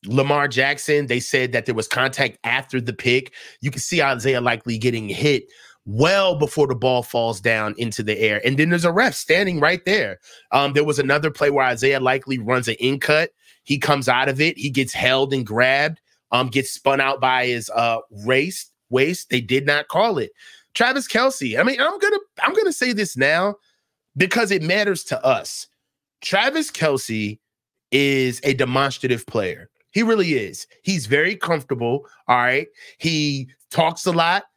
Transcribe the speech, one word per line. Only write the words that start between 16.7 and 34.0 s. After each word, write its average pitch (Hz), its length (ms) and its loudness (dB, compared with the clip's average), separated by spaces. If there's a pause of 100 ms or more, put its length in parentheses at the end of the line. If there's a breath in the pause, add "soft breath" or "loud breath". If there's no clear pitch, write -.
spun 139 300 0
out 135 200 -2
by 127 260 2
his, 120 220 -4
uh, 113 300 0 (100)
waist, 131 600 -2 (180)
waist. 139 400 0
They 127 120 2
did 127 240 0
not 147 220 0
call 202 300 0
it. 110 140 -4 (420 soft breath)
Travis 254 340 0
Kelce, 220 520 0
I 160 40 4
mean, 247 160 0
I'm 339 200 0
gonna, 403 200 2 (220)
I'm - 120 2
gonna 392 200 2
say 247 200 0
this 202 220 -2
now 165 400 2 (640)
because 190 340 0
it 180 120 2
matters 196 420 0
to 127 200 -4
us. - 420 -2 (540)
Travis 269 500 0
Kelce 110 680 -2 (520)
is 135 520 2
a 139 100 2
demonstrative 131 760 -2
player. 95 420 -6 (220)
He 208 100 0
really 214 320 2
is. 107 320 -4 (160)
He's 175 240 -4
very 151 300 2
comfortable, 135 720 -2 (200 soft breath)
all 123 100 4
right? 127 300 0 (300 soft breath)
He 147 520 -2 (200)
talks 165 360 0